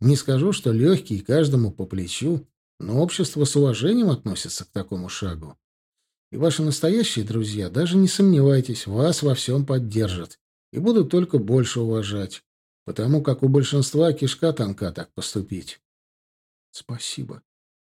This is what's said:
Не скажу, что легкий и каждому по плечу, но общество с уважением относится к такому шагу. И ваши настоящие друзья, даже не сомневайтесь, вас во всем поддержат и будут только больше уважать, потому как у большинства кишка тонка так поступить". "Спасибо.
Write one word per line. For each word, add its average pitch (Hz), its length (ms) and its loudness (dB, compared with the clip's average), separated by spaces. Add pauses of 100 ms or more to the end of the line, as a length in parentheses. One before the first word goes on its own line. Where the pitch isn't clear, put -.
Не 135 160 4
скажу, 139 360 0
что - 180 -2
легкий 113 460 2
и 98 80 -8
каждому 135 480 2
по 92 140 -8
плечу, 123 600 -6 (320)
но 117 240 0
общество 170 420 -2
с 143 120 0
уважением 143 540 2
относится - 560 -6
к - 20 -20
такому 92 400 -8
шагу. 80 480 -8 (760)
И - 60 -12
ваши 156 260 0
настоящие 156 640 0
друзья, 107 460 -4
даже 170 260 0
не 190 100 6
сомневайтесь, 139 800 4
вас 131 360 0
во 139 120 2
всем 135 300 -2
поддержат 107 760 -4 (320)
и - 80 -8
будут 196 320 2
только 180 280 2
больше 120 420 0
уважать, 104 640 -4 (400)
потому 139 380 0
как 135 200 0
у 135 60 4
большинства 143 680 2
кишка 151 400 -2
тонка 98 380 -4
так - 200 -14
поступить". - 680 -8 (880)
"Спасибо. - 680 -12 (420)